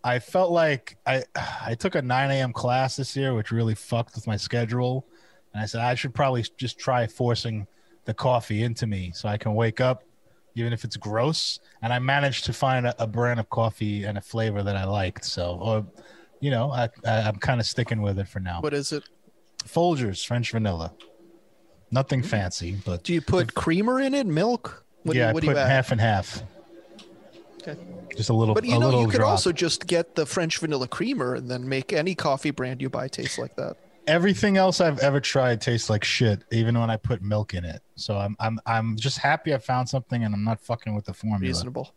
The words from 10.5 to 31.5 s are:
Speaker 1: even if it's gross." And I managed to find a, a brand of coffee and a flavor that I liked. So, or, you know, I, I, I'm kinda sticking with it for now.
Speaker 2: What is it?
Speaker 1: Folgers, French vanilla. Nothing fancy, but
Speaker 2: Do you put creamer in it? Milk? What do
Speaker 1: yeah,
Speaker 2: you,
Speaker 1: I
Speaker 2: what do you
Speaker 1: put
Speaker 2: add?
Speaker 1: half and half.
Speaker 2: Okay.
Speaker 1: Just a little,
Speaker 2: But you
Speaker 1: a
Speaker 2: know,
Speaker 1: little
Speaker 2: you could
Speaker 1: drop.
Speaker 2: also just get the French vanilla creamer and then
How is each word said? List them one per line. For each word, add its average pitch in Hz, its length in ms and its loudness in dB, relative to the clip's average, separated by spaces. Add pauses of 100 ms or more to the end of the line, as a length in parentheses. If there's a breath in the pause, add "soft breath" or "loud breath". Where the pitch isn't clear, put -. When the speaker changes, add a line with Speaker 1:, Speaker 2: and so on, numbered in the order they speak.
Speaker 1:
even 117 180 -2
if 110 100 -6
it's 107 120 -10
gross." 110 640 -2 (220 soft breath)
And 120 100 -2
I 123 80 2
managed 135 460 0
to 123 80 -2
find 131 340 2
a, 120 160 -2
a 110 40 -2
brand 117 320 0
of 107 100 -6
coffee 104 560 -2
and 101 120 -4
a 101 40 -6
flavor 110 420 -2
that 101 140 0
I 95 80 -2
liked. 95 400 -2
So, 87 360 -4
or, 110 240 0 (540 loud breath)
you 139 120 0
know, 131 200 0
I, 123 180 0 (160)
I, 113 160 2
I'm 107 180 0
kinda 123 240 0
sticking 113 380 -2
with 98 180 0
it 98 80 -4
for - 120 -10
now. 90 220 -4
Speaker 2:
What 147 120 -2
is 143 180 -4
it? 151 120 -6 (600)
Speaker 1:
Folgers, 143 640 0
French 120 240 -2
vanilla. 95 400 -2 (1000)
Nothing 135 340 0
fancy, 92 520 -2 (100)
but 87 180 -4
Speaker 2:
Do 175 100 -2
you 165 80 2
put 175 320 0
creamer 220 480 2
in 269 120 0
it? 277 140 0
Milk? 190 560 0 (200)
What 160 100 0
do 123 60 4
Speaker 1:
yeah, 120 60 6
Speaker 2:
you, 113 40 4
Speaker 1:
I 110 40 2
Speaker 2:
what 160 80 0
do 156 60 2
you 143 60 4
Speaker 1:
put 143 80 4
Speaker 2:
add? 131 80 4
Speaker 1:
half 131 240 2
and 113 80 2
half. 104 400 2 (1200)
Speaker 2:
Okay. 151 160 -10 (400)
Speaker 1:
Just 110 120 -2
a 123 40 4
little, 110 220 4
Speaker 2:
But 107 100 2
you 123 100 2
Speaker 1:
a 117 40 6
Speaker 2:
know, 117 80 6
Speaker 1:
little 127 160 6
Speaker 2:
you 113 40 4
could 101 120 2
Speaker 1:
drop. 107 100 6
Speaker 2:
also 104 240 2
just 170 340 -2
get 170 280 0
the 160 100 2
French 165 320 -2
vanilla 143 300 -2
creamer 160 480 -2
and 123 140 -6
then 127 200 -6